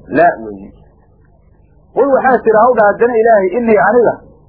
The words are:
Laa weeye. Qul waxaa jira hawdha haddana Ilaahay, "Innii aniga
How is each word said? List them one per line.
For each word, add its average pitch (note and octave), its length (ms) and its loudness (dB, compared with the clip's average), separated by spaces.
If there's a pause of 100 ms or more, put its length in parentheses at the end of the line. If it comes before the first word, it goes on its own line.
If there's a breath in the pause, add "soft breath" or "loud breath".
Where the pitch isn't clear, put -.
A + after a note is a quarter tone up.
Laa D#3 320 0
weeye. G2+ 320 -16 (1300)
Qul C4 120 0
waxaa B3 300 0
jira G#3+ 220 0
hawdha A3+ 260 2
haddana G#3 280 0
Ilaahay, A3 340 2
"Innii A3 320 0
aniga G#3 340 0 (360)